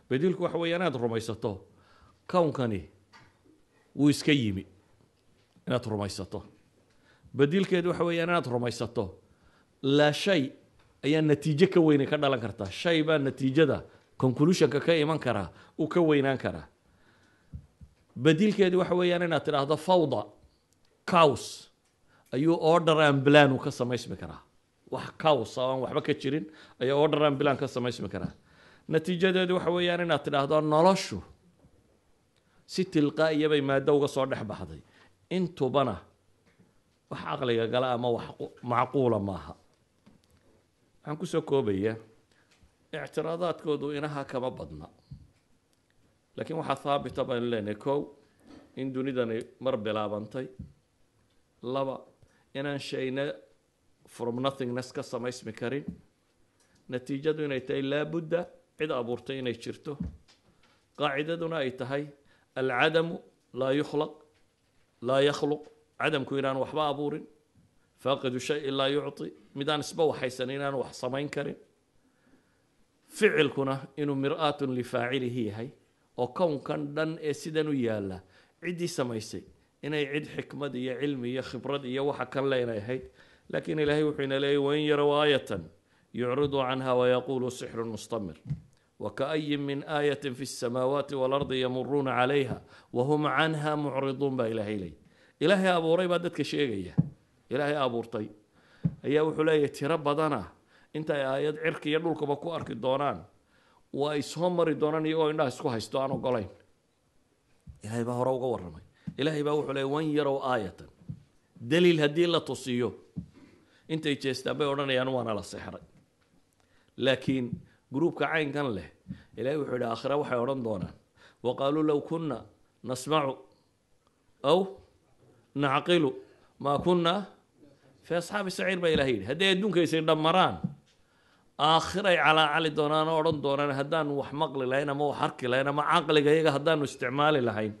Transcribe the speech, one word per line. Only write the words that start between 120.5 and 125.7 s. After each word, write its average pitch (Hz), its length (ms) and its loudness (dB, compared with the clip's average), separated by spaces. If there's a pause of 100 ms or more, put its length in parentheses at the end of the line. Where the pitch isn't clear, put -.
doonaan, 92 300 -6 (480)
"Wa 120 120 0
qaaluu 139 300 0
law 147 160 2
kunna 156 380 -4 (460)
nasmacu 135 500 -2 (1080)
aw 160 160 6 (960)
nacqilu 143 540 4 (500)